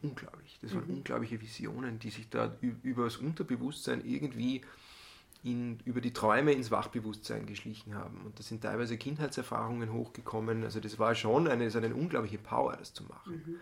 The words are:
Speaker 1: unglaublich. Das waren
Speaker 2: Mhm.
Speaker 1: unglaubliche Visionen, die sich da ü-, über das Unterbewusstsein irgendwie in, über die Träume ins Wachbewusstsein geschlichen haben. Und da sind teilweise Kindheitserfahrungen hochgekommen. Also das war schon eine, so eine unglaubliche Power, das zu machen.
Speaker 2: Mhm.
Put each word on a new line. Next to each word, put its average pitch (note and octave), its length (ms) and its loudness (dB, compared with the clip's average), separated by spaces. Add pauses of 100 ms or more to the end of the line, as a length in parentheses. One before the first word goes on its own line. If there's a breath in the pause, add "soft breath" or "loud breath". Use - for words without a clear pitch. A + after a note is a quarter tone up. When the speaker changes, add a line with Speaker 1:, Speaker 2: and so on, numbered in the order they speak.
Speaker 1:
unglaublich. - 600 -8
Das A#2 120 -6
waren E3+ 140 -2
Speaker 2:
Mhm. F#3 80 0
Speaker 1:
unglaubliche A#2 440 -2
Visionen, A2+ 600 -6
die A#2 100 -6
sich A2+ 180 -10
da A2+ 320 0
ü-, B2 220 0
über B2 220 0
das A#2 140 0
Unterbewusstsein C3 840 -2
irgendwie B2+ 580 0 (800 loud breath)
in, A#2+ 400 -2
über B2 160 0
die - 120 2
Träume A#2+ 420 8
ins A#2+ 180 0
Wachbewusstsein G#2+ 760 0
geschlichen G#2+ 480 -8
haben. G2 300 -8
Und G#2+ 160 -12
da - 20 -12
sind A2 200 -8
teilweise A2+ 360 0
Kindheitserfahrungen A#2+ 920 -2
hochgekommen. A2+ 720 -2
Also A2 160 -4
das G#2 180 -6
war A2+ 160 6
schon A#2 320 6
eine, A#2+ 240 4
so A2 80 2
eine A2+ 160 2
unglaubliche A#2+ 440 0
Power, B2+ 380 2
das - 180 -12
zu - 100 -10
machen. D#3+ 420 -10
Speaker 2:
Mhm. E3 160 -8